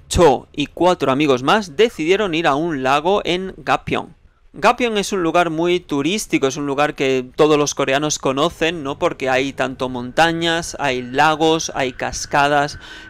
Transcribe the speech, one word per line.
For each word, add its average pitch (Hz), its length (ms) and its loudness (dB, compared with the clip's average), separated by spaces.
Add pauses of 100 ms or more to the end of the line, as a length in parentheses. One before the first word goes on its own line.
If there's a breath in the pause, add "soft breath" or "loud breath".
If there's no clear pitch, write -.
Cho 156 420 4
y 147 140 -4
cuatro 170 460 0
amigos 131 320 2
más 180 340 0
decidieron 190 560 2
ir 165 120 0
a 139 100 2
un 151 280 -2
lago 151 400 2
en 185 340 -4
Gapyeong. - 520 -4 (440)
Gapyeong 226 440 0
es 196 160 -4
un 190 80 -2
lugar 165 280 2
muy 170 300 0
turístico, 147 680 -2
es 135 100 -4
un 143 80 -4
lugar 143 300 0
que 131 300 0 (100)
todos 151 220 4
los 147 180 -2
coreanos 139 440 -2
conocen, 160 640 -2
¿no? 139 140 -8
Porque 143 320 -4
hay 131 240 0
tanto 131 340 -4
montañas, 165 920 -2
hay 127 240 -2
lagos, 156 720 0
hay 131 180 -4
cascadas. 143 840 0 (300 loud breath)